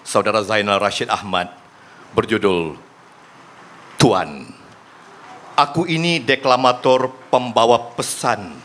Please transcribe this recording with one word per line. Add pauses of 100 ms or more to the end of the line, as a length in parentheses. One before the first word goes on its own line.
Saudara
Zainal
Rashid
Ahmad, (640)
berjudul (1200)
Tuan. (1040)
Aku
ini
deklamator (160)
pembawa
pesan